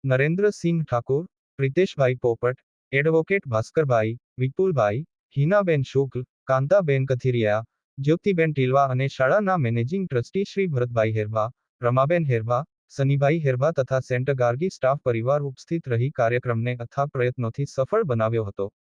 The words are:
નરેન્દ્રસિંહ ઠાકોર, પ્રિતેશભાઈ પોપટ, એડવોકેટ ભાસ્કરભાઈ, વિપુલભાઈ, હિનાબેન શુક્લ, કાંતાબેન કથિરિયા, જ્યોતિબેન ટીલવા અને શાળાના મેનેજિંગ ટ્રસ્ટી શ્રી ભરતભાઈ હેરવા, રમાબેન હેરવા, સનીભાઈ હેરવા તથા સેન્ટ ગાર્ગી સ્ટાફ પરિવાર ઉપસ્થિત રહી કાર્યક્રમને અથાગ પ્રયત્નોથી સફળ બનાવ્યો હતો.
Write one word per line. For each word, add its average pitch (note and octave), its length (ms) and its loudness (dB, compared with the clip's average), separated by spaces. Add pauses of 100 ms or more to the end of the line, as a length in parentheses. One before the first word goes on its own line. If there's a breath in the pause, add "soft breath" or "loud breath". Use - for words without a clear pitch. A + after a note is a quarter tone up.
નરેન્દ્રસિંહ E3+ 800 0
ઠાકોર, C3+ 400 -2 (360)
પ્રિતેશભાઈ C3+ 640 0
પોપટ, B2 380 0 (320)
એડવોકેટ D#3+ 560 0
ભાસ્કરભાઈ, A#2 720 0 (200)
વિપુલભાઈ, C3 640 0 (340)
હિનાબેન D#3+ 480 2
શુક્લ, C3 400 -2 (220)
કાંતાબેન C#3 600 2
કથિરિયા, A#2 600 0 (320)
જ્યોતિબેન D#3+ 560 2
ટીલવા C#3 320 4
અને C3 220 0
શાળાના F#3 500 2
મેનેજિંગ B2+ 500 0
ટ્રસ્ટી D3 380 -2
શ્રી G3 220 -2
ભરતભાઈ A#2+ 500 0
હેરવા, G#2+ 300 -2 (340)
રમાબેન C#3 440 2
હેરવા, A#2+ 360 0 (280)
સનીભાઈ C#3 500 2
હેરવા C#3 320 0
તથા C3 300 -2
સેન્ટ C3 320 -2
ગાર્ગી B2+ 360 0
સ્ટાફ C3+ 320 -2
પરિવાર B2 400 0
ઉપસ્થિત C#3+ 460 -8
રહી B2 240 0
કાર્યક્રમને A#2+ 680 -2
અથાગ C#3 300 -4
પ્રયત્નોથી B2 560 -4
સફળ G3+ 380 -2
બનાવ્યો A2+ 420 0
હતો. G2 240 -6 (120)